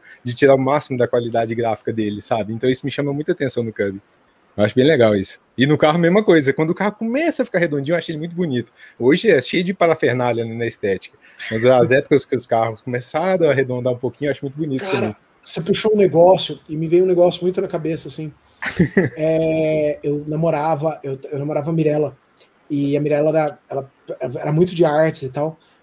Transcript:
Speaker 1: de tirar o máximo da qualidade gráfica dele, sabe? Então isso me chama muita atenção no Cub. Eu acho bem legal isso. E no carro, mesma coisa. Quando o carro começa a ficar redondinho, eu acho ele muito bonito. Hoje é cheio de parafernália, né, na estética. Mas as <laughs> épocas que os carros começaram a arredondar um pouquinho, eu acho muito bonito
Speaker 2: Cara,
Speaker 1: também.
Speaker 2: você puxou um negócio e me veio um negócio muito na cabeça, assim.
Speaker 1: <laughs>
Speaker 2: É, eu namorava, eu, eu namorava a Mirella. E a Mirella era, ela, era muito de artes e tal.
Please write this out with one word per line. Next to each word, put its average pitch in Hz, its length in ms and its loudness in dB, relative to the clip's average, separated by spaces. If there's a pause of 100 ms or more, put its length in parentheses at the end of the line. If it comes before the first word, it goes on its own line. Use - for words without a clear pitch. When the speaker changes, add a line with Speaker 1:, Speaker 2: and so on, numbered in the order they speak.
(240)
Speaker 1:
de 123 100 -6
tirar 135 220 6
o - 20 2
máximo 135 400 0
da 120 120 0
qualidade 117 440 -2
gráfica 113 380 -4
dele, 104 300 -2
sabe? 110 320 -4
Então 120 160 -2
isso 131 160 -2
me 135 60 -4
chama 143 200 -4
muita 151 220 -4
atenção 123 320 -4
no 110 80 -8
Cub. 98 260 -4 (560)
Eu 104 80 2
acho 107 100 0
bem 127 120 4
legal 123 280 6
isso. - 280 -4 (160)
E 127 80 2
no 147 120 2
carro, 156 220 4
mesma 175 240 4
coisa. 156 300 4
Quando 160 160 -2
o 180 60 0
carro 202 180 -2
começa 269 480 -4
a 240 40 0
ficar - 140 -4
redondinho, 151 360 -2
eu - 20 -2
acho 165 140 -8
ele 156 60 -8
muito 170 180 -10
bonito. 147 360 -4 (260)
Hoje 160 320 2
é 147 120 4
cheio 170 240 -2
de 190 80 -4
parafernália, 123 720 0
né, 113 80 -10
na 117 140 -4
estética. - 500 -6 (340)
Mas 110 140 -2
as 123 260 6
<laughs> - 0 -
épocas 139 320 2
que - 100 -6
os 120 120 -4
carros 113 340 -2
começaram 160 680 -2
a 143 40 4
arredondar 127 400 -2
um 139 60 -4
pouquinho, 135 320 -6
eu - 20 -2
acho 135 140 -6
muito 139 120 -10
bonito 143 280 -4
Speaker 2:
Cara, 190 120 -2
Speaker 1:
também. 110 180 -4 (280)
Speaker 2:
você - 160 -10
puxou 208 340 0
um 214 40 2
negócio 175 600 4 (120)
e 151 80 -6
me 160 100 -4
veio 175 160 4
um 185 40 2
negócio 175 360 2
muito 185 160 -2
na 190 80 -4
cabeça, 160 400 -6
assim. 151 240 -10 (300)
Speaker 1:
<laughs> - 540 0
Speaker 2:
É, 156 880 0
eu 147 240 -4
namorava, 156 760 -2
eu, 135 160 -8 (140)
eu 143 80 -6
namorava 147 300 -4
a 165 40 -2
Mirella. 151 440 0 (520)
E 143 280 -2
a 143 40 0
Mirella 151 280 0
era, 151 300 -2 (100)
ela, 131 220 -8 (280)
era 139 320 -6
muito 180 240 2
de 165 100 2
artes 156 380 0
e 131 60 -8
tal. 147 280 -6 (260)